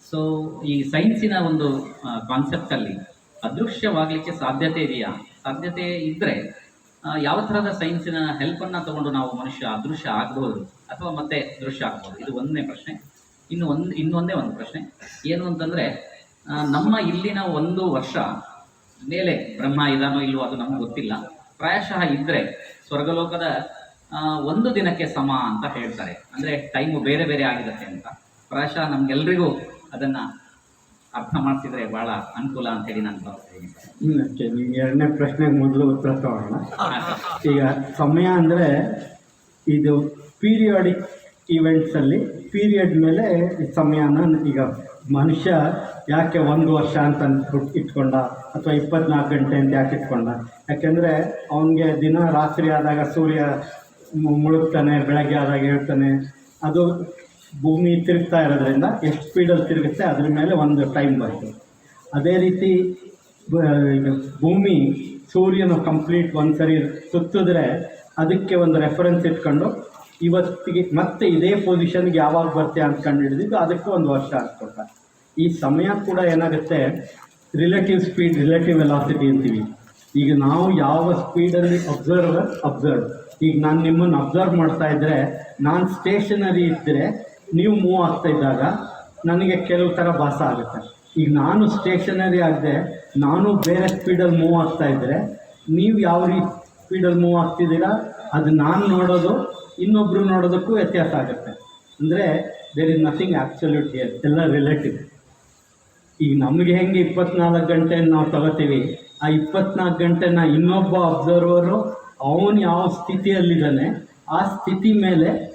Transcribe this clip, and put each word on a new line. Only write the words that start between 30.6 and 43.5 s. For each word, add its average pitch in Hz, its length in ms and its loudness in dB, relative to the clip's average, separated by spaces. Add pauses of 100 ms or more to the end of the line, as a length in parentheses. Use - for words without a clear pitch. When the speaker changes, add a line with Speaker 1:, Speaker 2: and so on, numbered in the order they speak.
Speaker 1:
ಅರ್ಥ - 260 -8
ಮಾಡ್ಸಿದ್ರೆ 123 520 -4
ಬಹಳ 113 160 -6
ಅನುಕೂಲ 120 580 -8
ಅಂತ 110 220 -8
ಹೇಳಿ 107 120 -6
ನಾನು 98 240 -8
ಭಾವಿಸ್ತೀನಿ 95 440 -18
ಸರ್. - 340 -16
Speaker 2:
ಹ್ಮ್, 147 200 2
ಓಕೆ. - 220 -6
ನಿಮ್ಗೆ 123 340 -4
ಎರಡನೇ 147 380 2
ಪ್ರಶ್ನೆಗೆ 147 360 0
ಮೊದಲು 135 420 2
ಉತ್ತರ 135 220 -2
ತಗೊಳ್ಳೋಣ. 110 440 -4 (160)
Speaker 1:
ಹಾ, - 240 -4
ಸರ್. 165 520 -4
Speaker 2:
ಈಗ 139 100 4 (340)
ಸಮಯ 156 280 2
ಅಂದ್ರೆ 175 440 4 (1000)
ಇದು 147 400 2 (320)
ಪೀರಿಯಾಡಿಕ್ 208 680 2 (420)
ಈವೆಂಟ್ಸ್ 160 460 2
ಅಲ್ಲಿ 147 520 0
ಪೀರಿಯಡ್ 202 480 2
ಮೇಲೆ 170 500 4 (180)